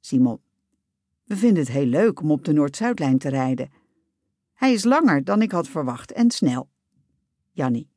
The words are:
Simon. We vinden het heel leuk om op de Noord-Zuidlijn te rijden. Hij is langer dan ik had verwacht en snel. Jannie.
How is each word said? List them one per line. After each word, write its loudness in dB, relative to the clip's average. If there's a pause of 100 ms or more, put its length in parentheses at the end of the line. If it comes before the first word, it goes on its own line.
Simon. -2 (840)
We -8
vinden 2
het -4
heel 0
leuk 0
om -2
op 0
de 0
Noord-Zuidlijn 0
te -4
rijden. -2 (800)
Hij 0
is 0
langer 4
dan 2
ik -2
had -2
verwacht -6
en 2
snel. -2 (840)
Jannie. -4